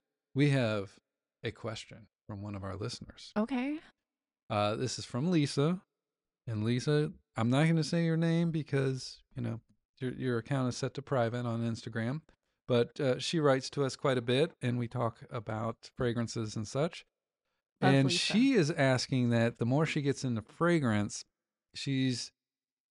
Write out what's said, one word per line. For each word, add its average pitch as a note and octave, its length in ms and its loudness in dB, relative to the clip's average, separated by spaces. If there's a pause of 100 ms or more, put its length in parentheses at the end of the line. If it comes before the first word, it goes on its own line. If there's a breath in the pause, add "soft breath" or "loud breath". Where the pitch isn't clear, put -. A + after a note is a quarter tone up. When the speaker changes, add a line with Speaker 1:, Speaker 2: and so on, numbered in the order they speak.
(340)
Speaker 1:
We C#3+ 160 4
have A2 500 0 (440)
a A2+ 80 -6
question A2+ 560 -12 (200)
from G2+ 140 -10
one G#2 140 -8
of F#2+ 100 -10
our F#2+ 100 -8
listeners. - 640 -12
Speaker 2:
Okay. C4 420 -4 (720)
Speaker 1:
Uh, G#2 260 0
this B2+ 240 -4
is G#2+ 60 -10
from C#3+ 260 -2
Lisa. D#3 500 2 (680)
And G#2+ 180 -4
Lisa, D3 480 0 (240)
I'm A2+ 120 0
not C#3+ 180 4
gonna E3 180 2
say E3+ 180 0
your E3 140 0
name E3 340 2
because, C#3 720 -4 (120)
you B2 60 -8
know, A2+ 200 -6 (380)
your, B2+ 140 -4
your B2+ 260 -2
account C3 300 -2
is A#2 80 -4
set B2+ 180 -4
to C#3 60 -10
private A#2+ 440 0
on A2+ 160 -2
Instagram. A2+ 600 -4 (460)
But, A#2+ 320 2
uh, C3 200 0
she D#3+ 200 -2
writes C3+ 320 4
to C#3+ 140 -2
us B2+ 100 -4
quite C3+ 220 0
a A#2+ 40 -2
bit, B2+ 400 2
and B2 160 -2
we A#2+ 120 -2
talk A#2+ 400 -4
about A2+ 680 -6
fragrances A#2 640 -2
and G#2+ 100 -6
such. D#3+ 380 -4 (760)
Speaker 2:
Love - 120 6
Speaker 1:
And C3+ 140 6
Speaker 2:
Lisa. - 260 0
Speaker 1:
she C4 200 6
is D#3+ 180 4
asking C3 580 2
that A#2 300 2
the B2 60 0
more C#3 200 2
she D3 160 -2
gets C#3 240 0
into A#2 160 -2
fragrance, C3 840 0 (500)
she's C3 580 -2 (600)